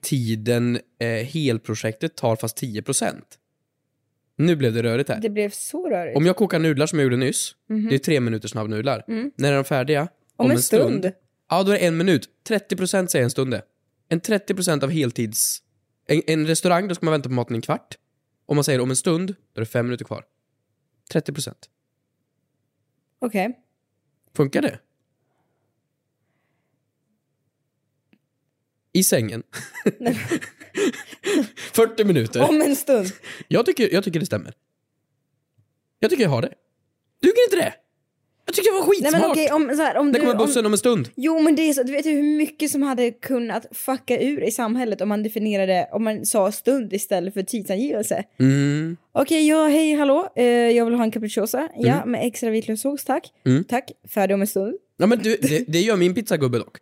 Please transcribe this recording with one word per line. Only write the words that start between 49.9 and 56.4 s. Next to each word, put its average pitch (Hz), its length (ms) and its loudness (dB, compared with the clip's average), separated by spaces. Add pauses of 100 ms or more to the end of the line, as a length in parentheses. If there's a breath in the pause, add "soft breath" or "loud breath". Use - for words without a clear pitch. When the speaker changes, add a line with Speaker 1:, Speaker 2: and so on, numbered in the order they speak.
Speaker 2:
hallå. 294 400 2
Eh, 247 100 2
jag 240 400 4
vill 233 80 0
ha 240 100 2
en 220 80 0
capricciosa. 226 680 -4
Ja, 247 200 4
Speaker 1:
Mm. 247 140 -4
Speaker 2:
med 233 160 -2
extra 240 220 -4
vitlökssås, 220 560 -4
tack. - 260 -4 (140)
Speaker 1:
Mm. 131 180 2
Speaker 2:
Tack, 247 280 -4 (180)
färdig 196 260 0
om 196 60 0
en 196 60 -2
stund. 208 280 -4 (220)
Speaker 1:
Ja, 175 100 2
men 233 120 4
du, 220 220 0
det, 151 260 2
det 165 140 0
gör 214 140 2
min 180 200 2
pizzagubbe 151 420 0